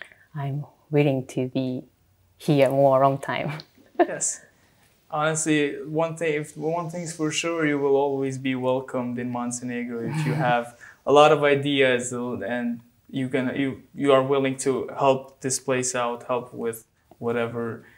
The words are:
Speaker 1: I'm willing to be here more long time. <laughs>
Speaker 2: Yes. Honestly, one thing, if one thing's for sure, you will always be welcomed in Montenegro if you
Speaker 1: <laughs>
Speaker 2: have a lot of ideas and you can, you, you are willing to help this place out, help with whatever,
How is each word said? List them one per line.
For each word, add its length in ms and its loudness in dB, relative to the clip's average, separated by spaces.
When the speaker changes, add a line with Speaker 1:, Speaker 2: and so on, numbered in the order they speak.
Speaker 1:
I'm 300 -4
willing 360 4
to 200 -2
be 360 -4
here 320 4
more 320 6
long 160 4
time. 400 -4
<laughs> 420 -8
Speaker 2:
Yes. 420 -2
Honestly, 640 0
one 320 -2
thing, 240 -2
if 160 -12
one 320 -4
thing's 260 -10
for 160 -2
sure, 360 -2
you 100 2
will 180 2
always 420 0
be 180 -2
welcomed 640 -2
in 100 -6
Montenegro 800 -6
if 160 -2
you 80 0
Speaker 1:
<laughs> 180 0
Speaker 2:
have 260 -2
a 80 2
lot 180 8
of 120 2
ideas 720 2
and 680 -4
you 180 -4
can, 260 -2
you, 140 -2
you 200 2
are 100 6
willing 340 0
to 300 -2
help 440 0
this 180 -4
place 360 -2
out, 320 -4
help 260 -4
with 320 -8
whatever, 640 -4